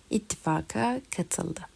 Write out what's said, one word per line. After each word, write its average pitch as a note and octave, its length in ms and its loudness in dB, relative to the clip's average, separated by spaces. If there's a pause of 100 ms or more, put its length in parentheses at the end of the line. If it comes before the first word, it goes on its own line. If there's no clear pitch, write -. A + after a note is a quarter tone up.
ittifaka A3 920 0 (160)
katıldı. E3+ 440 -2 (140)